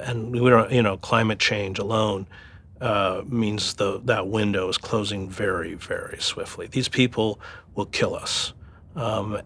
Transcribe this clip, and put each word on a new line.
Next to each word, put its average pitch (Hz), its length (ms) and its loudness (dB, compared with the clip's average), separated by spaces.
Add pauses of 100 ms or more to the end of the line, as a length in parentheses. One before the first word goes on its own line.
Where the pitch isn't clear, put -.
And 120 300 -4
we 120 180 6
don't, 113 220 8
you 123 100 6
know, 98 140 4
climate 110 420 2
change 101 400 0
alone, 104 480 0 (540)
uh, 101 460 0
means 110 480 0
the, 98 320 0
that 107 200 2
window 101 420 0
is 92 80 -2
closing 101 520 -4
very, 92 460 -2
very - 440 -8
swiftly. - 480 -6
These 131 220 -2
people 117 500 2 (380)
will 104 100 -2
kill - 300 0
us. - 380 -4 (420)
Um, 110 500 -2